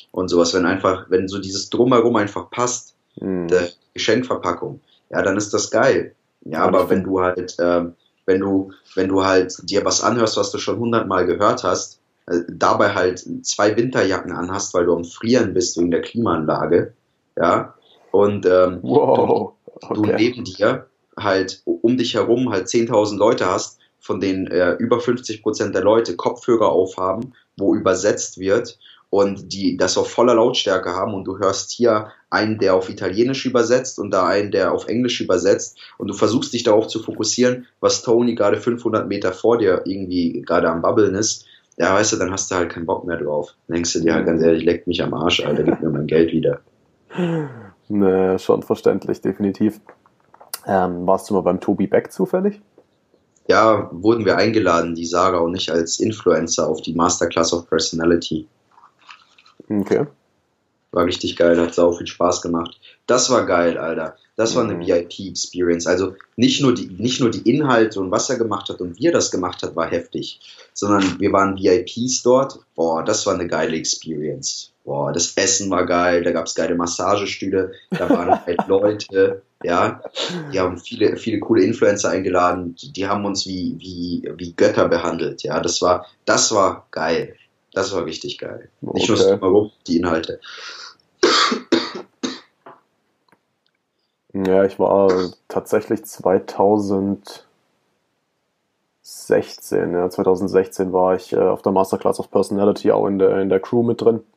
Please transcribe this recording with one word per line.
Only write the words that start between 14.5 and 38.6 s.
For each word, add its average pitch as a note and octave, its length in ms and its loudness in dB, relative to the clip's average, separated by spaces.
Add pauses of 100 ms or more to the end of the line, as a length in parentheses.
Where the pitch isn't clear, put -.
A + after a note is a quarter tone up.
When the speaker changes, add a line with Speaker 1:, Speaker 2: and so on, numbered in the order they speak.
Speaker 1:
weil F2 120 2
du F2 100 4
am E2+ 100 -4
Frieren A#2 480 0
bist F2+ 240 -2
wegen F2 140 2
der E2 100 0
Klimaanlage, D#2+ 920 0 (440)
ja, F2 380 0 (360)
und, G2+ 360 2
ähm, F2+ 340 4
Speaker 2:
Wow, C3 720 2 (340)
Speaker 1:
du, - 60 -4
du G#2+ 80 -2
Speaker 2:
okay. G#2 160 2
Speaker 1:
neben A#2 260 0
dir B2 440 -2 (300)
halt F#2+ 480 -2
u-, - 180 -2
um B2 140 2
dich A2+ 180 -2
herum A#2 360 0
halt F#2 160 -2
zehntausend G#2+ 520 0
Leute A2 260 2
hast, F#2+ 320 -2 (220)
von G2+ 200 -6
denen, F#2+ 280 -2
äh, F2 260 2
über A2+ 260 0
fünfzig A#2+ 440 -4
Prozent G#2 320 -2
der F#2+ 80 0
Leute G#2 320 2
Kopfhörer A2 560 0
aufhaben, F#2 600 -2 (240)
wo G2 180 2
übersetzt G2+ 640 0
wird F#2+ 380 -2 (340)
und G2+ 420 0
die F#2+ 240 -2
das F#2 200 0
auf F#2+ 120 -2
voller A#2+ 260 2
Lautstärke G2 580 0
haben G2+ 200 -4
und F#2+ 120 -8
du F#2+ 120 -8
hörst F#2+ 340 -2
hier A2 380 0 (220)
einen, G#2+ 260 0
der G2 180 2
auf F#2 140 0
Italienisch A2 560 -2
übersetzt B2 540 0
und G2+ 120 -6
da F#2 140 2
einen, G2+ 260 0
der F#2 220 2
auf - 140 -4
Englisch A#2+ 340 -2
übersetzt F2+ 560 0 (200)
und G2 120 -8
du G2 40 -4
versuchst G#2+ 400 0
dich A#2 100 -2
darauf A2 240 4
zu A2 140 -8
fokussieren, B2 640 -2 (120)
was - 220 0
Tony A#2+ 340 2
gerade G#2 220 2
fünfhundert A2 500 -2